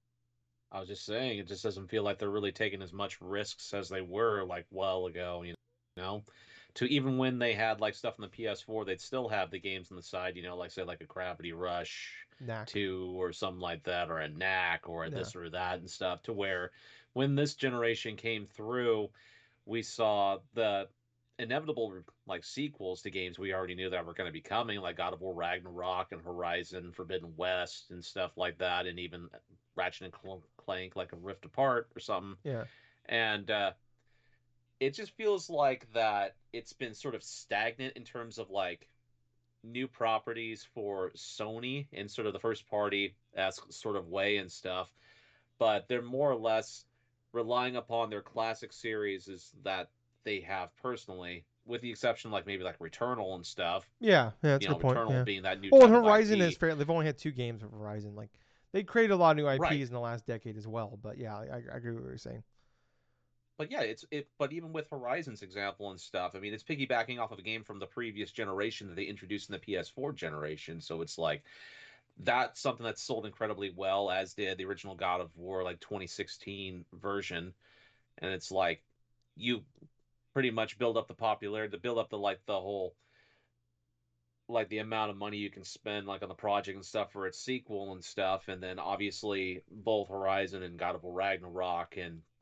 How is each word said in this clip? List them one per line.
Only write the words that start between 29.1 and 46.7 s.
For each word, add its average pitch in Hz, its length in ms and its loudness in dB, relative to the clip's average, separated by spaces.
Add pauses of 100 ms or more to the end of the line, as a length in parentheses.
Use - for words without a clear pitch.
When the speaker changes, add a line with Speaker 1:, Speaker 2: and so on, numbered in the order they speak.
Speaker 1:
Ratchet 90 280 -4
and 90 180 -14
Cl-, 95 240 -12 (100)
Clank, 92 400 -6
like, 92 160 -6
a 87 40 -14
Rift 92 300 -12
Apart 123 480 2
or 113 60 -10
something. 98 420 -4
Speaker 2:
Yeah. 123 220 -4 (420)
Speaker 1:
And, 107 440 0
uh, 101 220 2 (1080)
it 135 120 2
just 202 220 -10
feels 208 360 0
like 139 440 2
that 107 440 2 (160)
it's 117 200 -10
been 117 220 -8
sort 127 200 -6
of 104 80 -6
stagnant 117 720 -2
in 123 80 -14
terms 117 340 -10
of, 101 120 -8
like, 92 380 -2 (720)
new 123 260 -4
properties 113 760 0 (100)
for 98 360 -2
Sony 120 840 -6
in 101 160 -6
sort 110 180 -4
of 104 60 0
the 95 80 -6
first 113 260 -2
party 101 480 2 (200)
esque 95 360 -2
sort 107 260 -4
of 90 120 -4
way 98 300 2
and 92 120 -4
stuff, 92 400 -6 (680)
but 107 300 4
they're 120 140 0
more 131 280 2
or 127 60 4
less 110 500 0 (460)